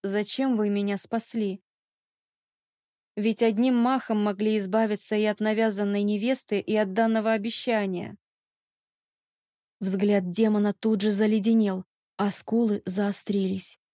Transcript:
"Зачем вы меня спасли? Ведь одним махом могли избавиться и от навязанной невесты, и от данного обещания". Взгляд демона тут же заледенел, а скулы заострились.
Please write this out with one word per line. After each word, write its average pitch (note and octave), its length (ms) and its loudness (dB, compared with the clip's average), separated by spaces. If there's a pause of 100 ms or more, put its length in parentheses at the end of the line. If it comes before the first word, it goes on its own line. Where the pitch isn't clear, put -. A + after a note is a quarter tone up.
"Зачем G#3+ 560 -2
вы G#3 120 2
меня G3+ 280 0
спасли? G#3+ 640 -4 (1500)
Ведь G#3+ 280 0
одним A#3 320 2
махом A#3+ 480 2
могли G#3+ 340 0
избавиться G#3 580 0
и G#3+ 80 2
от G#3+ 160 0
навязанной G#3 640 0
невесты, G#3 560 0
и - 160 -2
от G#3 180 0
данного A3 400 2
обещания". G#3 840 -2 (1600)
Взгляд F#3+ 520 0
демона G#3 420 2
тут A3 280 0
же G#3+ 100 2
заледенел, G#3+ 760 2 (320)
а G#3 140 0
скулы A3 540 0
заострились. G3 920 -2 (140)